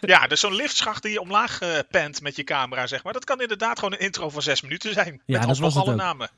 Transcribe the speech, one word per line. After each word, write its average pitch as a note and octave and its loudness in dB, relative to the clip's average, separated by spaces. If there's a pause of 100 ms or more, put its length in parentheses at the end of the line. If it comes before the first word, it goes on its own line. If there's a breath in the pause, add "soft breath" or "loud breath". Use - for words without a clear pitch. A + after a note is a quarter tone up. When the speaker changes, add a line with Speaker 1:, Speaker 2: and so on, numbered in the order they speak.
Speaker 1:
Ja, D3 8
dus D3 2
zo'n G3+ 0
liftschacht A3 -2
die G#3+ -4
je G#3 -2
omlaag, G#3 0
eh, E3+ 0 (120)
pent D3 0
met C#3+ -6
je C#3+ -4
camera, B2+ -2
zeg C3 -6
maar. G3 -6
Dat B3+ -8
kan B3+ -2
inderdaad A3+ -2
gewoon G3 -2
een G3 -6
intro F3 -2
van D3 -8
zes C#3+ 2
minuten F3 -6
zijn. E3 0
Speaker 2:
Ja, C3 -20
Speaker 1:
Met B2 0
Speaker 2:
dat A#2 2
Speaker 1:
alsnog C#3+ 2
Speaker 2:
was - -
het C#3+ 4
Speaker 1:
alle B2+ 2
Speaker 2:
ook. A2 0
Speaker 1:
namen. C3 -4